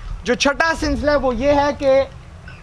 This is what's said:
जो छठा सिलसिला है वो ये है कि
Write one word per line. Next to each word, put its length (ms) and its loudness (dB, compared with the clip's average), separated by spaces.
जो 100 0
छठा 400 2
सिलसिला 380 0
है 60 4
वो 140 0
ये 200 0
है 300 2
कि 260 4